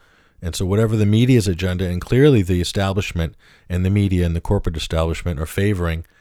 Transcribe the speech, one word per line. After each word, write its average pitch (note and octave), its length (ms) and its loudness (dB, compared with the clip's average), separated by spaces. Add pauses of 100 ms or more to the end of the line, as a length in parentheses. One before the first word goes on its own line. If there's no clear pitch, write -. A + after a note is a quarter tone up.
(420)
And F2 140 -8
so G2+ 80 -4
whatever G#2+ 320 0
the G#2+ 80 2
media's A2+ 440 4
agenda, F2+ 380 -2
and F2 140 -4
clearly B2+ 420 4
the F2+ 200 0
establishment F#2+ 720 -4 (340)
and F2+ 160 -2
the F#2 60 2
media F#2+ 340 2
and E2+ 100 0
the E2+ 60 -4
corporate F#2+ 360 -2
establishment E2 640 -4
are D#2+ 80 -6
favoring F2 600 -2 (140)